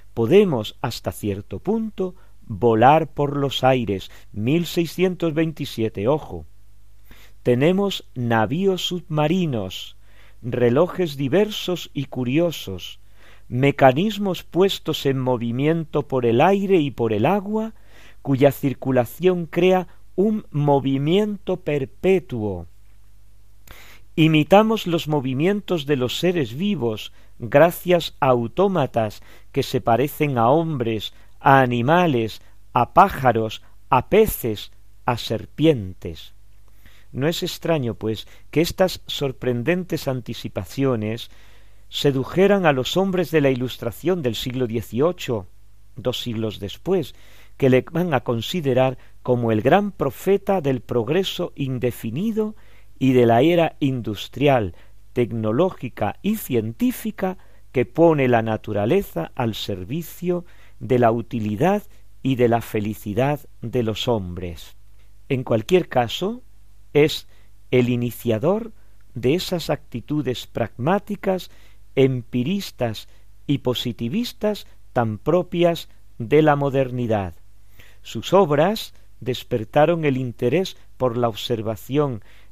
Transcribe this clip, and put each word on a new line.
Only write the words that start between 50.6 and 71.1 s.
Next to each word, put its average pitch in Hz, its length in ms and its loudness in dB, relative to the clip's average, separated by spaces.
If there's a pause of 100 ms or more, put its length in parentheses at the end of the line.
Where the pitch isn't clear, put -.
del 135 200 -2
progreso 151 760 -2
indefinido 139 1000 -4 (440)
y 131 140 4
de 123 120 8
la 117 160 6
era 165 400 4
industrial, 123 920 0 (400)
tecnológica 117 1080 -2
y 220 160 -2
científica 185 1000 -4 (340)
que 123 140 2
pone 156 420 4
la 117 140 6
naturaleza 113 920 -2
al 117 200 -2
servicio 156 880 -6 (360)
de 123 180 2
la 117 140 6
utilidad 117 720 -2 (400)
y 135 140 0
de 120 120 4
la 113 120 2
felicidad 110 800 -2 (220)
de 120 200 -2
los 110 260 -4
hombres. 90 680 -6 (520)
En 131 160 -2
cualquier 156 440 2
caso, 185 540 -2 (500)
es 151 360 2 (420)
el 123 200 4
iniciador 120 800 -2 (420)
de 123 200 2
esas 180 340 -4
actitudes 127 800 -4
pragmáticas, 180 1040 -4 (440)